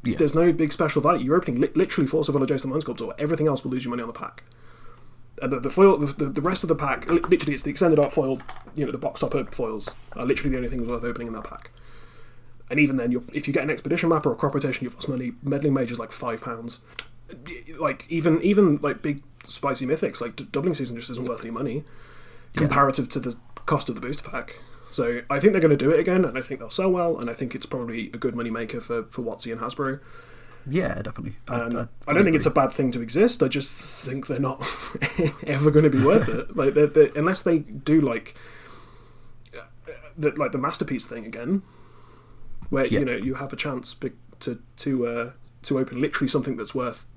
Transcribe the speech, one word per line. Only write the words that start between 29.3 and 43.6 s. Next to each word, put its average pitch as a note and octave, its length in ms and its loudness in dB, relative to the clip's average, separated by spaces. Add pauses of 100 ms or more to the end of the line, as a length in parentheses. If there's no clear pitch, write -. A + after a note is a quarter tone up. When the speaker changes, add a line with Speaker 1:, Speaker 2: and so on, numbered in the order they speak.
Speaker 2:
and A2+ 100 -6
Hasbro. C3+ 380 -4 (640)
Speaker 1:
Yeah, D#3+ 380 -2
definitely. - 360 -10 (100)
I, B2+ 120 -4
Speaker 2:
Um, - 0 - (160)
Speaker 1:
I A#2+ 40 -2
Speaker 2:
I A#2 60 -4 (180)
Speaker 1:
fully - 100 0
Speaker 2:
don't G3 100 6
think E3 120 6
it's D3 100 4
Speaker 1:
agree. D3 160 4
Speaker 2:
a C3 40 4
bad - 60 -2
thing C3 200 0
to A#2+ 80 -4
exist. D#3 420 4
I C3+ 60 4
just C#3 240 -2
think - 560 -8
they're B2+ 100 -2
not C3+ 240 -2 (460)
<laughs> - 380 0
ever C#3+ 260 4
gonna D3+ 180 8
be C3 140 4
worth D#3 240 8
it. - 280 -4
Speaker 1:
<laughs> - 0 -
Speaker 2:
Like, C#3 180 2
they're, D3+ 120 8
they're, D3 300 8
unless F3 260 0
they E3+ 160 4
do, D3+ 420 2
like, A#2+ 360 -2 (1200)
uh, - 60 -14 (540)
the, D3+ 160 2
like, D3 200 -2
the C#3 60 -2
Masterpiece C3+ 480 -2
thing A#2 200 -12
again, B2+ 360 -2 (1040)
where, C3+ 180 0
Speaker 1:
Yeah. A2 140 2
Speaker 2:
you C3+ 40 2
know, B2 120 -2
you B2+ 180 -4
have C3+ 180 -8
a - 40 -10
chance B2+ 380 -6